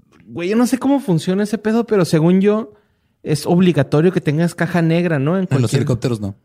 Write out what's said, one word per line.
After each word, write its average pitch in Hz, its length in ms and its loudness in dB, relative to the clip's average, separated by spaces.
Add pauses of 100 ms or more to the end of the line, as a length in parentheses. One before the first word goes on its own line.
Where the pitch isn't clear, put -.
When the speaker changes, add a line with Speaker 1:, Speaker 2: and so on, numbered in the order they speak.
(260)
Speaker 1:
güey, 165 240 -6
yo 220 60 0
no 247 100 4
sé 254 120 -2
cómo 269 220 0
funciona 185 440 -2
ese 208 120 -4
pedo, 226 300 -2
pero 196 180 2
según 175 380 2
yo, 208 320 0 (480)
es - 240 -4
obligatorio 170 680 2
que 180 80 -2
tengas 160 340 -2
caja 170 280 -2
negra, 165 360 0
¿no? 151 200 -2
En 185 60 -2
Speaker 2:
En 180 40 -6
los - 0 - (120)
Speaker 1:
cualquier 123 200 0
Speaker 2:
helicópteros 123 400 -2
no, 101 240 -8